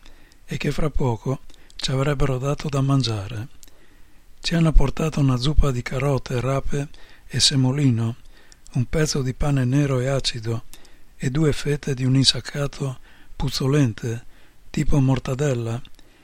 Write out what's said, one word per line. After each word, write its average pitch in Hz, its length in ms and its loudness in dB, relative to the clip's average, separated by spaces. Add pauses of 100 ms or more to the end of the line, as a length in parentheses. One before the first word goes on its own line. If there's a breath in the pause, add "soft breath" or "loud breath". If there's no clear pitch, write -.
(460 soft breath)
e 147 120 -8
che 147 140 -2
fra 151 180 2
poco 127 520 0 (340 loud breath)
ci - 160 -4
avrebbero 135 460 2
dato 143 320 -4
da 139 120 0
mangiare. 113 680 0 (920 soft breath)
Ci - 160 -2
hanno 165 160 4
portato 151 480 4
una 135 180 4
zuppa 143 340 4
di 123 100 -4
carote, 131 580 -4
rape 139 500 -2 (380 loud breath)
e 131 120 -6
semolino, 127 760 2 (580 soft breath)
un 127 120 0
pezzo 156 360 0
di 127 120 -4
pane 143 300 0
nero 135 360 2
e 123 80 -2
acido 117 580 -4 (500 loud breath)
e - 140 -4
due 143 240 2
fette - 400 -2
di 127 100 -4
un 131 120 4
insaccato 135 840 -2 (360 soft breath)
puzzolente, 131 880 0 (440 soft breath)
tipo 151 300 4
mortadella. 127 840 0 (420 soft breath)